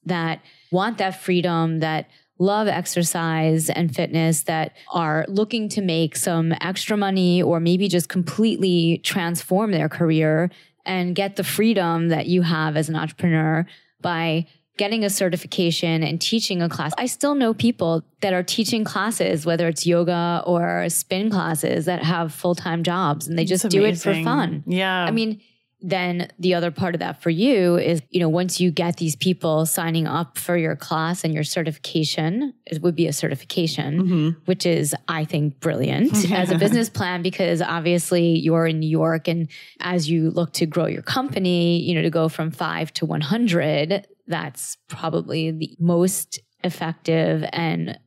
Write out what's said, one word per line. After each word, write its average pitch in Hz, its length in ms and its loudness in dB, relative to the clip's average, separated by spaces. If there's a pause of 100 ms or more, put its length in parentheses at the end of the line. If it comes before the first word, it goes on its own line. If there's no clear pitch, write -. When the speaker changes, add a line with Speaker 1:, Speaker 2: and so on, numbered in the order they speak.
Speaker 1:
that 165 340 -2 (320)
want 202 260 0
that 190 220 -2
freedom, 165 600 0
that 156 280 -2 (300)
love 202 280 2
exercise 160 1040 0
and 160 240 0
fitness, 160 500 0
that 160 280 -2 (200)
are 156 360 0
looking 214 400 -2
to 214 120 -4
make 165 360 0
some 165 440 0
extra 190 360 -2
money 190 440 2
or 165 200 2
maybe 180 260 2
just 175 220 0
completely 180 960 2
transform 180 680 0
their 160 180 0
career 160 640 2 (340)
and 180 300 -2
get 196 220 -2
the 190 80 -2
freedom 175 640 2
that 160 180 2
you 180 160 4
have 156 340 0
as 156 120 0
an 160 80 -2
entrepreneur 160 680 2 (360)
by 165 440 0 (320)
getting 214 280 0
a 196 60 2
certification 170 920 0
and 156 180 -2
teaching 202 420 0
a 170 60 0
class. 151 300 -4
I 254 80 -2
still 285 300 0
know 226 180 2
people 185 480 0 (200)
that 196 100 0
are 180 100 0
teaching 220 400 -2
classes, 190 640 -2
whether 165 220 2
it's 160 180 -2
yoga 170 580 2
or 175 440 0
spin 190 420 -2
classes, 165 540 0
that 175 180 -2
have 165 320 -2
full-time 170 480 -2
jobs 165 460 0
and 165 100 -2
they - 60 2
Speaker 2:
That's 185 180 0
Speaker 1:
just 226 80 0
do 196 140 4
it 196 160 2
for - 100 -2
Speaker 2:
amazing. 160 140 0
Speaker 1:
fun. 160 420 -2
Speaker 2:
Yeah. 185 380 0
Speaker 1:
I 170 80 0
mean, 220 300 -2 (420)
then 180 540 -2
the 180 160 2
other 170 160 0
part 175 240 -2
of 165 60 -2
that - 200 -6
for - 100 0
you 180 460 4
is, 170 240 2 (100)
you 180 100 0
know, 165 80 2
once 175 320 0
you 180 100 4
get 170 280 -2
these 160 180 -2
people 160 500 0
signing 165 400 0
up - 320 -4
for 175 180 -2
your 160 200 0
class 165 480 -4
and 160 100 0
your 156 80 -2
certification, 160 1120 -2 (120)
it 160 160 -6
would 170 120 2
be 160 140 0
a 151 40 -2
certification, 151 880 -2
Speaker 2:
Mm-hmm. 165 440 2
Speaker 1:
which 185 200 -2
is, 147 300 2 (140)
I 160 160 -4
think, 151 340 -2
brilliant 170 720 2
Speaker 2:
<laughs> - 20 -
Speaker 1:
as 185 200 2
a 175 60 2
business 220 300 2
plan, 180 340 -2
because 170 380 0
obviously 170 800 2
you're 165 300 2
in 160 100 0
New 156 100 0
York. 160 380 0
And 170 220 -2 (320)
as 175 280 -2
you 160 220 2
look 170 240 -2
to 175 120 0
grow 160 200 0
your - 160 -4
company, 180 760 0
you 175 160 -2
know, 156 60 2
to 170 80 2
go 160 180 2
from 160 240 -4
five 156 420 -6
to - 100 -4
one 156 160 -2
hundred, 165 840 0 (220)
that's 160 480 -8 (100)
probably 160 640 -4
the 160 300 -8
most 175 580 0 (240)
effective 160 920 -2
and 165 540 -4